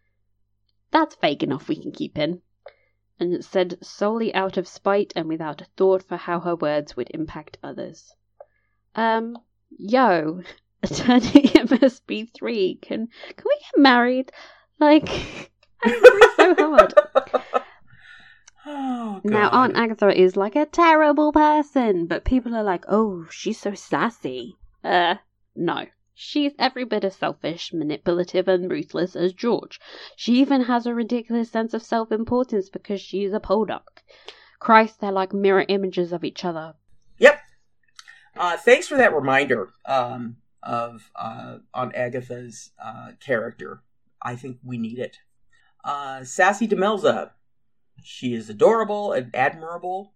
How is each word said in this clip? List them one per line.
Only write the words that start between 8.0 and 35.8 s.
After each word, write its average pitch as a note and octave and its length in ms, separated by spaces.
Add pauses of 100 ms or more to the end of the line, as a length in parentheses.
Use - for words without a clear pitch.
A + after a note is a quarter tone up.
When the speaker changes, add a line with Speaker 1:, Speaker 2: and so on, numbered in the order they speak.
Speaker 1:
Um, A3+ 420 (400)
yo, F#3 640 (200)
<laughs> - 220
Attorney - 720
M D#4+ 140 (140)
S C4 180
B G#3+ 240
three, A3 580
can, A3 280 (260)
can - 100
we C#5+ 140
get - 220
married? B3+ 500 (480)
Like, D4+ 300
<laughs> - 760
I A#4 60
agree G#4 480
so F#4 180
hard. D#4 420
Speaker 2:
<laughs> D5 60 (1700)
Oh, A#3+ 520
Speaker 1:
Now, G#3 260
Speaker 2:
God. - 80
Speaker 1:
Aunt B3 200
Agatha G#3+ 440
is, F#3 140
like, G3+ 200
a D4+ 100
terrible D4+ 640
person, C#4+ 760
but E3+ 200
people A#3+ 300
are A3 80
like, F3+ 240
"Oh, G3 440
she's - 280
so G3 140
sassy." C#3 840 (260)
Uh, F3 320 (400)
no. E3+ 320 (260)
She's C#4+ 460
every B3+ 240
bit A3 200
as F#3+ 120
selfish, - 580
manipulative, F3 760
and F#3 220
ruthless D#3+ 460
as F3+ 180
George. - 460 (380)
She - 160
even C4 300
has A#3+ 220
a A#3+ 80
ridiculous A#3 560
sense A3+ 240
of A3+ 80
self-importance A3+ 880
because F#3+ 320
she's F#3+ 320
a G#3+ 60
Poldark. - 640 (560)
Christ, A3 400
they're G3+ 120
like F#3+ 220
mirror G3 340
images F#3 440